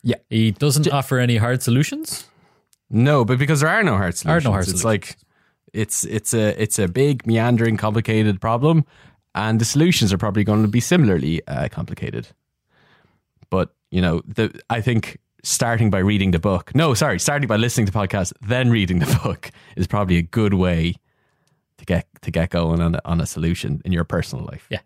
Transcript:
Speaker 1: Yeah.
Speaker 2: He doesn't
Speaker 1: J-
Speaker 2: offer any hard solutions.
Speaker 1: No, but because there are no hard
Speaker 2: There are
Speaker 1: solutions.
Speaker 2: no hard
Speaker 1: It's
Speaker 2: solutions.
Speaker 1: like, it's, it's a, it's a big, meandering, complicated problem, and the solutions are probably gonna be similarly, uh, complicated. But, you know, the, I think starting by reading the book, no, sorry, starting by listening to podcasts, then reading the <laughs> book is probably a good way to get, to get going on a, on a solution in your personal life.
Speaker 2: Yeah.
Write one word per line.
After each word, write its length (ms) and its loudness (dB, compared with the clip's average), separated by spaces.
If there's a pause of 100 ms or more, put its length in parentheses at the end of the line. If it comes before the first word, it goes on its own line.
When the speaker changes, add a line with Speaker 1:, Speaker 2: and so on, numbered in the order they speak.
Speaker 1:
Yeah. 140 0 (140)
Speaker 2:
He 220 2
doesn't 320 0
Speaker 1:
J- 60 2
Speaker 2:
offer 280 0
any 180 2
hard 260 0
solutions. 640 -2 (640)
Speaker 1:
No, 340 4
but 140 0
because 220 2
there 100 2
are 120 2
no 140 2
hard 180 0
Speaker 2:
There 220 0
are 40 2
Speaker 1:
solutions. 40 -6
Speaker 2:
no 80 2
hard 160 2
Speaker 1:
It's 120 -2
Speaker 2:
solutions. 40 -4
Speaker 1:
like, 320 -2 (560)
it's, 320 -4
it's 300 -4
a, 280 0
it's 160 -2
a 100 2
big, 380 0
meandering, 500 2
complicated 640 0
problem, 440 2 (500)
and 260 0
the 40 2
solutions 480 2
are 60 0
probably 260 0
gonna 240 2
be 120 2
similarly, 680 2
uh, 200 -4
complicated. 600 -10 (1200)
But, 240 -2 (160)
you 100 -2
know, 260 0
the, 320 -4 (120)
I 100 -2
think 380 -2 (240)
starting 480 0
by 80 2
reading 320 2
the 80 2
book, 360 -2
no, 200 2
sorry, 240 0
starting 300 0
by 80 2
listening 300 0
to 60 -2
podcasts, 480 -2
then 300 0
reading 300 2
the 200 0
<laughs> 40 -14
book 260 -6 (260)
is 100 -2
probably 300 0
a 60 2
good 320 0
way 400 0 (840)
to 60 -20
get, 220 -2 (160)
to 80 -8
get 200 -2
going 300 0
on 140 0
a, 100 -4
on 160 -2
a 60 -2
solution 580 -4
in 80 -4
your 120 0
personal 420 -6
life. 240 -16
Speaker 2:
Yeah. 160 -8